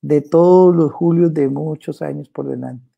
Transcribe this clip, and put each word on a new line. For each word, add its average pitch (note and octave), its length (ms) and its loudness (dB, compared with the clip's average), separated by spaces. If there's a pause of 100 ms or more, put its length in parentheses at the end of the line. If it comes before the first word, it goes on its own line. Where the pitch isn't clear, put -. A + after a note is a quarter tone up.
de C#3+ 200 0
todos F3+ 520 4
los D#3+ 200 0
julios E3+ 400 0
de C#3+ 160 -2
muchos D3+ 520 -8
años D3 280 -10
por C#3 180 -12
delante. B2+ 400 -12 (100)